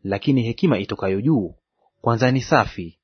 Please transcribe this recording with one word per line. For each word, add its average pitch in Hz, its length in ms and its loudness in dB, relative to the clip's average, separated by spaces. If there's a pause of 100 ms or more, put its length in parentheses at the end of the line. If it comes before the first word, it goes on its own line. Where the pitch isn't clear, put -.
Lakini 110 400 0
hekima 117 360 0
itokayo 98 420 -2
juu, 120 340 0 (460)
kwanza 120 300 2
ni 131 100 0
safi 104 640 -2